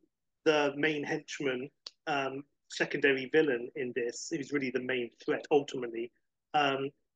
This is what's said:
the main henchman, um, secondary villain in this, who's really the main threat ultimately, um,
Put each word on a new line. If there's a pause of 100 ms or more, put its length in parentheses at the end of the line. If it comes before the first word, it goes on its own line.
(440)
the
main
henchman, (380)
um, (260)
secondary
villain
in
this,
who's
really
the
main (140)
threat
ultimately, (420)
um, (260)